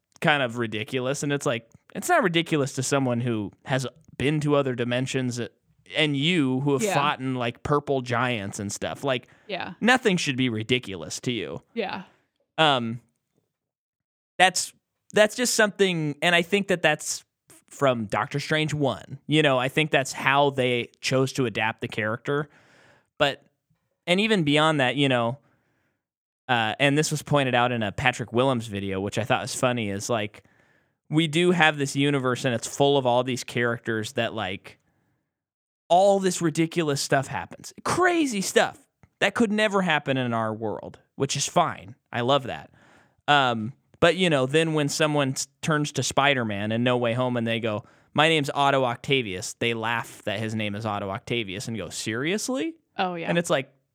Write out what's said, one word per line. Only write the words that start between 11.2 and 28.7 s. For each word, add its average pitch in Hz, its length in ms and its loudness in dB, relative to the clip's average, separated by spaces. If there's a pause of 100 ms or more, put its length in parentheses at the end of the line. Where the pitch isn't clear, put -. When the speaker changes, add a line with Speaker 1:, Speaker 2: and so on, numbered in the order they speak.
Speaker 1:
to 127 100 -6
you. 87 320 -6 (120)
Speaker 2:
Yeah. 196 280 -6 (560)
Speaker 1:
Um, 123 420 0 (1400)
that's, 180 340 2 (400)
that's 214 240 4
just 247 180 0
something, 180 680 2
and 175 120 4
I 170 80 4
think 196 260 0
that 175 140 0
that's - 420 -2 (440)
from 123 380 0
Doctor 113 340 -2
Strange 156 340 -2
one. 135 520 -4
You 151 160 4
know, 135 160 4
I 127 100 0
think 156 220 0
that's 135 220 0
how 139 380 2
they 123 400 0 (100)
chose 131 340 0
to 131 120 0
adapt 110 340 -2
the 120 80 -6
character. 120 600 -4 (720)
But, 143 260 0 (640)
and 180 140 2
even 214 240 4
beyond 151 360 4
that, 123 160 2
you 143 120 2
know, 120 300 0 (1080)
uh, 113 300 0
and 139 180 4
this 156 140 2
was 151 120 -4
pointed 135 320 0
out 123 180 2
in 117 100 -2
a 101 100 -2
Patrick 127 400 -2
Willems 123 340 2
video, 98 340 -6